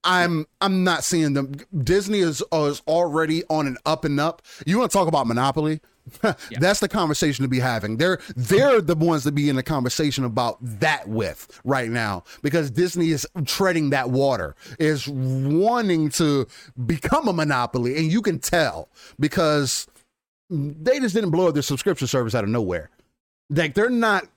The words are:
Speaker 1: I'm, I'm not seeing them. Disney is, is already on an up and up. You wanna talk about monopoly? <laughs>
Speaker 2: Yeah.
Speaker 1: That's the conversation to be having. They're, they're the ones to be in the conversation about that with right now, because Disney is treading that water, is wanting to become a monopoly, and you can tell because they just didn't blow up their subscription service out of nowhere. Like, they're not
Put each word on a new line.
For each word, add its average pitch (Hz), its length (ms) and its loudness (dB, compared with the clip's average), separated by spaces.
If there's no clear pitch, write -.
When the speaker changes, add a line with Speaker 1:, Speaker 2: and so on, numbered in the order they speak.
Speaker 1:
I'm, 175 420 0
I'm 190 240 2
not 165 180 0
seeing 156 300 0
them. 139 240 -2
Disney 190 440 0
is, 156 220 0
is 147 340 0
already 160 640 0
on 156 160 0
an 127 180 -4
up 156 200 0
and 143 160 0
up. 160 220 -2
You 190 140 2
wanna 247 100 2
talk 185 200 2
about 143 180 2
monopoly? 139 580 0
<laughs> - 380 -12
Speaker 2:
Yeah. 208 120 2
Speaker 1:
That's 185 180 2
the 196 100 0
conversation 151 540 0
to 135 60 0
be 127 100 0
having. 113 380 -2
They're, 175 240 0
they're 220 440 4
the 170 140 0
ones 160 300 2
to 147 80 0
be 147 180 2
in 131 60 0
the 131 60 -2
conversation 139 600 -2
about 120 400 -2
that 123 460 -2
with 104 560 -6
right 123 260 -2
now, 107 320 -4
because 147 280 0
Disney 170 400 0
is 147 160 -4
treading 165 460 0
that 131 180 0
water, 123 460 0
is 151 300 0
wanting 151 1000 0
to 143 360 0
become 254 400 0
a 196 60 2
monopoly, 131 640 0
and 160 140 0
you 214 120 2
can 165 160 -2
tell 123 500 0
because 151 680 0
they 156 520 0
just 214 140 0
didn't 208 160 2
blow 175 180 4
up 151 60 2
their 147 80 2
subscription 143 440 -2
service 123 300 0
out 107 80 0
of 104 60 0
nowhere. 90 380 -2
Like, 151 240 0
they're 220 160 2
not 220 460 0